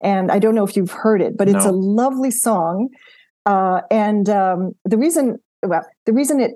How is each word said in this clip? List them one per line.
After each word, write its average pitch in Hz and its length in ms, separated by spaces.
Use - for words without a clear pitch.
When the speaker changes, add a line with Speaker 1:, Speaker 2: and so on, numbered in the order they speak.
Speaker 1:
And 190 300
I 196 80
don't 220 140
know 208 120
if 185 100
you've 185 160
heard 214 300
it, - 160
but 196 100
it's 196 180
Speaker 2:
No. 196 60
Speaker 1:
a 185 100
lovely 262 280
song. 196 600
Uh, 190 340
and, 208 400
um, 185 440
the 214 140
reason, 285 420
well, 165 200
the 220 60
reason 277 300
it 220 140